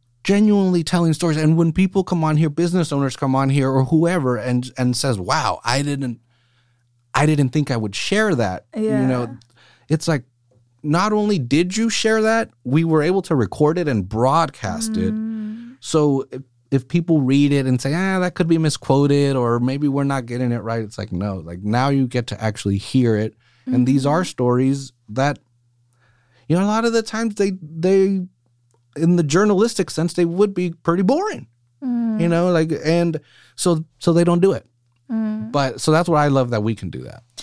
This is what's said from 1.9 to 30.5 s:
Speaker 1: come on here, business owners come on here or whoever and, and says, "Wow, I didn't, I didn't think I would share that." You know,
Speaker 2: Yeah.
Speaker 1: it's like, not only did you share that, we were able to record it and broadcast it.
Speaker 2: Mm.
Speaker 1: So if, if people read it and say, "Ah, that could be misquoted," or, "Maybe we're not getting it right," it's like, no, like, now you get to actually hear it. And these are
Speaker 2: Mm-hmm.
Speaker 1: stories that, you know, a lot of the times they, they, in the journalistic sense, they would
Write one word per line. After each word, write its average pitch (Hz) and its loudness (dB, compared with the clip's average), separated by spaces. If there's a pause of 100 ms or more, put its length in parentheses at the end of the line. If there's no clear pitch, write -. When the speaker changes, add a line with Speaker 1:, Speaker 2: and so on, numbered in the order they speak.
Speaker 1:
come 170 -2
on 156 0
here, 156 2
business 165 -2
owners 139 -2
come 135 -2
on 135 0
here 135 2
or 131 2
whoever 156 0
and, 123 -2
and 123 0
says, 123 -2
"Wow, 110 -2
I 131 0
didn't, 135 -4 (920)
I 143 2
didn't 143 4
think 147 0
I 120 -2
would 107 -4
share 208 0
that." 95 -2
You 214 -2
know, 131 0
Speaker 2:
Yeah. 117 -8 (540)
Speaker 1:
it's 156 -2
like, 147 0 (600)
not 180 2
only 208 0
did 165 0
you 226 0
share 220 0
that, 220 0 (120)
we 147 2
were 156 2
able 185 2
to 165 -2
record 147 2
it 160 -2
and 101 0
broadcast 139 -2
it. 220 0
Speaker 2:
Mm. 220 -8
Speaker 1:
So 147 0
if, 135 -12 (280)
if 127 -2
people 170 2
read 139 2
it 135 0
and 127 0
say, 139 -2
"Ah, 190 -2
that 180 -2
could 170 0
be 165 4
misquoted," 143 2
or, 120 0
"Maybe 135 -2
we're 139 -2
not 135 -4
getting 120 -4
it 117 -4
right," 113 -4
it's 107 -12
like, 101 -8
no, 95 -4
like, 85 -14
now 123 0
you 139 2
get 120 -4
to - -10
actually 104 -2
hear 117 2
it. 110 -4 (320)
And 127 2
these 139 2
are 156 2
Speaker 2:
Mm-hmm. 175 -4
Speaker 1:
stories 131 0 (160)
that, 135 -2 (1080)
you 160 2
know, 190 2
a 202 2
lot 220 0
of 233 0
the 226 2
times 220 -6
they, 202 0 (100)
they, 190 2 (760)
in 170 4
the 175 4
journalistic 190 2
sense, 165 -4
they 175 0
would 196 0